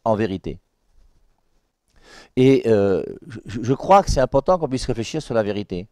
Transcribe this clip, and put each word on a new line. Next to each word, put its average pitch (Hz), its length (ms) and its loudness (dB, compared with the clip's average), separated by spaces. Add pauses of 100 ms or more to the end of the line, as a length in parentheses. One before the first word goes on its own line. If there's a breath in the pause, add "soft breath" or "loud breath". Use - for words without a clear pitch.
en 113 120 0
vérité. » 95 440 -6 (1800 soft breath)
Et, 131 300 6
euh, 101 380 2 (420)
je, 110 160 -10
je 113 120 -2
crois 196 300 4
que - 80 -4
c'est - 80 0
important 139 380 2
qu'on 160 100 -4
puisse 127 180 -4
réfléchir 117 360 -6
sur - 120 -10
la 113 100 2
vérité. 98 480 -6